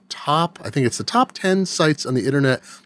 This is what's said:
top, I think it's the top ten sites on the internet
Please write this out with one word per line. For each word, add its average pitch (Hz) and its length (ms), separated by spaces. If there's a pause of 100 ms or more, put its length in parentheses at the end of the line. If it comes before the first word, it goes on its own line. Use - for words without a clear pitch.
top, 165 540
I - 60
think 127 160
it's 113 140
the 113 40
top - 280
ten 190 340
sites 156 400
on 131 80
the 123 140
internet 135 340 (240)